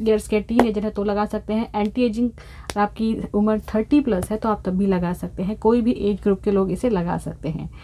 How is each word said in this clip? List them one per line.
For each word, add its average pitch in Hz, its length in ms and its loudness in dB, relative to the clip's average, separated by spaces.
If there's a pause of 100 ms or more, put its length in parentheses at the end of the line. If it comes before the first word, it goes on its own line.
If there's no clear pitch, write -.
ईयर्स 220 280 2
के 214 140 2
टीनेजर 226 400 2
हैं 214 100 -4
तो 202 120 -4
लगा 208 220 0
सकते 214 280 -4
हैं। 226 200 -2
एंटी 208 300 0
एजिंग, 233 260 0 (400)
अगर 208 100 -2
आपकी 220 340 0 (200)
उम्र 214 240 2 (160)
थर्टी 220 260 4
प्लस 208 300 0
है 214 60 0
तो 220 120 -2
आप 208 180 0
तब 185 120 0
भी 202 80 2
लगा 180 280 2
सकते 185 280 -8
हैं। 196 160 -2
कोई 226 220 4
भी 233 120 2
एज 202 300 -2
ग्रुप 196 200 2
के 208 80 0
लोग 190 220 2
इसे 214 180 -2
लगा 175 280 0
सकते - 300 -8
हैं। - 220 -6 (140)